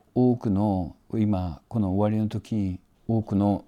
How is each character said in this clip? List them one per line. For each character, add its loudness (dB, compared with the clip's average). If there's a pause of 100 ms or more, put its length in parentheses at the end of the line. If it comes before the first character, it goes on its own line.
(140)
多 4
く -4
の、 0 (200)
今 -2
こ -4
の 0
終 0
わ 0
り 0
の -2
時 -6
に -2 (280)
多 2
く -4
の 2